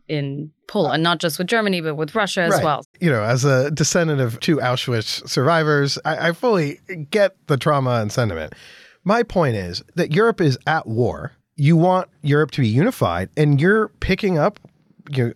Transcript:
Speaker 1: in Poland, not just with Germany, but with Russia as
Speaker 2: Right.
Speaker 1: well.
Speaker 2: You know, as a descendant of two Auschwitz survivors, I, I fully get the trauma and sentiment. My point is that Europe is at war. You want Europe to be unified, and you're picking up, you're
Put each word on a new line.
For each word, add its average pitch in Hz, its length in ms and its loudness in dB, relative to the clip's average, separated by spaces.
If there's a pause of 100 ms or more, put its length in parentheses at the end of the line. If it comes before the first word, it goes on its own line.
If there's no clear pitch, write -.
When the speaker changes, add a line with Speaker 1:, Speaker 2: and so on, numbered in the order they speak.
Speaker 1:
in 143 440 -6 (160)
Poland, 156 340 -2
not 170 180 0
just 165 200 -4
with 180 80 -4
Germany, 208 340 0
but 156 140 -4
with 151 180 -6
Russia 202 280 -2
as 170 120 2
Speaker 2:
Right. 170 100 2
Speaker 1:
well. 147 220 -2 (140)
Speaker 2:
You 170 100 2
know, 113 140 0
as 120 220 0
a 135 260 2
descendant 156 500 0
of 117 180 -4
two 160 180 0
Auschwitz 123 680 -4
survivors, 151 800 2
I, 160 240 -2
I - 40 -2
fully 175 460 -2 (300)
get 202 260 2 (120)
the 147 100 2
trauma 127 440 0
and 107 100 -4
sentiment. 85 420 -4 (500)
My 214 200 2
point 147 320 0
is 90 260 -6 (140)
that 165 180 0
Europe 220 280 2
is 139 160 2 (100)
at 156 180 -2
war. 107 460 -2 (240)
You 151 200 4
want 180 340 2 (120)
Europe 147 300 2
to - 100 -2
be 120 60 2
unified, 107 680 0
and 147 240 4
you're 202 280 2 (120)
picking 190 380 -2
up, 170 220 0 (500)
you're 127 260 -2